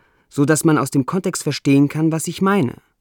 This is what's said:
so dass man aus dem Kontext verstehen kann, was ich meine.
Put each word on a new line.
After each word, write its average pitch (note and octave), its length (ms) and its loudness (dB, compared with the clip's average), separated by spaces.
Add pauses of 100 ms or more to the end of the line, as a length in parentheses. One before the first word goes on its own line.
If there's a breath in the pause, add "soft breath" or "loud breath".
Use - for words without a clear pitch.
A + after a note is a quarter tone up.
(300)
so C#3+ 140 -2
dass D3 200 2
man D3+ 140 4
aus C3 120 -2
dem C#3 140 0
Kontext F3+ 380 -6
verstehen C#3+ 460 2
kann, D#3 240 -2
was D#3+ 160 -6
ich D#3+ 120 -8
meine. G3 360 0 (240)